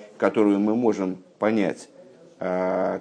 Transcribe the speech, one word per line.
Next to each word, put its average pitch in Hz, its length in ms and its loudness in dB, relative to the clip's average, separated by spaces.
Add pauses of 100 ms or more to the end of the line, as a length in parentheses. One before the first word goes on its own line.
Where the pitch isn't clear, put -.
(180)
которую 104 420 2
мы 107 140 0
можем 98 440 0 (200)
понять, 104 500 0 (500)
э, 92 640 -2